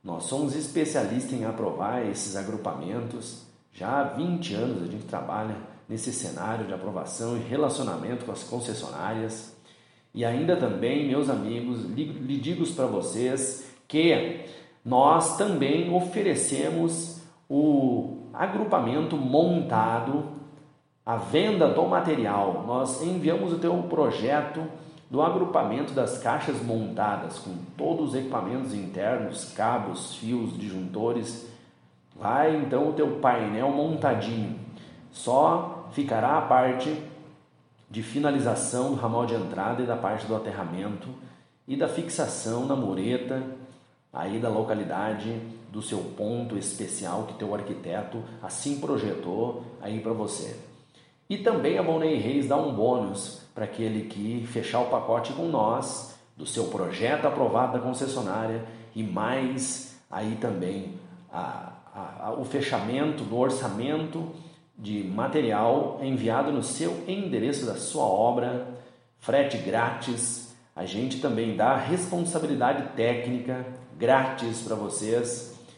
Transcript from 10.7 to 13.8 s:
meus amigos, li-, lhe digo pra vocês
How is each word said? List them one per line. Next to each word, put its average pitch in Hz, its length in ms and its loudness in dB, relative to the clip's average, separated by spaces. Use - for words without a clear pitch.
meus 135 220 2
amigos, 117 560 -2
li-, 113 200 -4
lhe 139 340 -4
digo 165 340 0
pra 131 140 0
vocês 113 840 -2